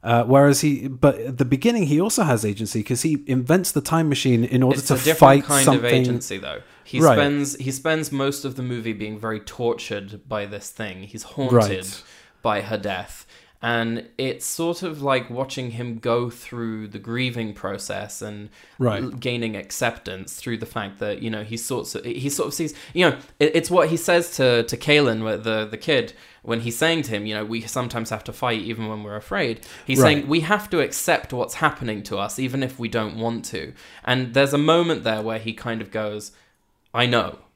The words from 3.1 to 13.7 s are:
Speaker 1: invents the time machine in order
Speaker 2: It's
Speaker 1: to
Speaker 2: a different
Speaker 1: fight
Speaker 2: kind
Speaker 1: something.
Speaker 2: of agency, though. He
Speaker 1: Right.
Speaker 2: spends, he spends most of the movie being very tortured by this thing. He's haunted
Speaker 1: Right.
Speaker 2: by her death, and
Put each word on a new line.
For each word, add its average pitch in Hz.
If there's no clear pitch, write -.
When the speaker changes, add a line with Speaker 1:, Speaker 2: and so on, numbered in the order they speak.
Speaker 1:
invents 135
the 143
time 160
machine 127
in 127
order 135
Speaker 2:
It's 135
Speaker 1:
to 151
Speaker 2:
a -
different 147
Speaker 1:
fight 143
Speaker 2:
kind 143
Speaker 1:
something. 135
Speaker 2:
of 120
agency, 123
though. 69
He -
Speaker 1:
Right. 143
Speaker 2:
spends, 143
he 127
spends 151
most 139
of 127
the 131
movie 117
being 107
very 110
tortured 104
by 104
this 101
thing. 95
He's 104
haunted 131
Speaker 1:
Right. 98
Speaker 2:
by 104
her 107
death, 95
and 117